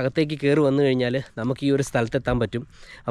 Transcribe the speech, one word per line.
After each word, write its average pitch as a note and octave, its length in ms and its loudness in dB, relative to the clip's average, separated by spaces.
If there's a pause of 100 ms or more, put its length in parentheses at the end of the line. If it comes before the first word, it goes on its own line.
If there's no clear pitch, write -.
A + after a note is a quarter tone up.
അകത്തേക്ക് D3 420 -2
കയറി C#3+ 240 4
വന്നു C#3 180 2
കഴിഞ്ഞാൽ B2+ 300 0 (240)
നമുക്ക് B2+ 260 -4
ഈ C#3 100 2
ഒരു C#3 140 -2
സ്ഥലത്തെത്താൻ B2 520 0
പറ്റും. A#2 220 -4 (460)